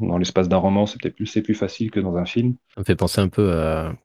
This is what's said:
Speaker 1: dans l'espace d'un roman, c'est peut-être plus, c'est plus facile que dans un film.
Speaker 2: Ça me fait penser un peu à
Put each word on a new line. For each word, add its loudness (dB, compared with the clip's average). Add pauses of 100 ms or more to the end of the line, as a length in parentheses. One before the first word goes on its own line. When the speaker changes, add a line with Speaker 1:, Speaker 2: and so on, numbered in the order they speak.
Speaker 1:
dans 0
l'espace 0
d'un 4
roman, 2
c'est -8
peut-être -6
plus, -6
c'est -2
plus -2
facile -4
que -2
dans -2
un -2
film. 0 (200)
Speaker 2:
Ça -8
me -4
fait 2
penser 2
un 2
peu 2
à -2 (120)